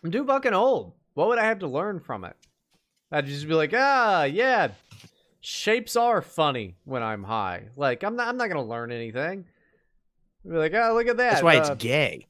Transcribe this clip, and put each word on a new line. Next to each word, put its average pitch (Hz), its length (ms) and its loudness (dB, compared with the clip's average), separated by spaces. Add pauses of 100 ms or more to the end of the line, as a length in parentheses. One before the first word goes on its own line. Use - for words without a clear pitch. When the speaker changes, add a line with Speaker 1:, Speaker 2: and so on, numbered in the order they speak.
Speaker 1:
I'm 165 60 -4
too 240 160 -2
fucking 262 260 2
old. 196 400 2 (220)
What 165 140 2
would 233 100 2
I 220 80 2
have 220 140 0
to 185 60 -8
learn 170 340 -4
from 104 240 -10
it? - 120 -14 (720)
I'd 151 160 0
just 143 220 -10
be 156 60 0
like, 156 200 2
"Ah, 240 500 4
yeah, 202 440 2 (720)
shapes - 560 -2
are 233 240 4
funny 127 640 -2
when 131 180 -6
I'm 107 220 -4
high." 98 520 -6
Like, 135 280 -2
I'm 220 120 -4
not, 240 120 -2
I'm 247 80 -4
not 240 120 -4
gonna 156 180 -4
learn 117 260 -8
anything. 131 540 -6 (1000)
Be 165 100 -6
like, 160 180 0
"Oh, 226 200 2
look 233 120 2
at 240 100 0
that. 247 140 2
Speaker 2:
That's 175 120 2
why 165 140 8
it's 156 140 4
Speaker 1:
Uh, 139 60 -2
Speaker 2:
gay. 113 540 -2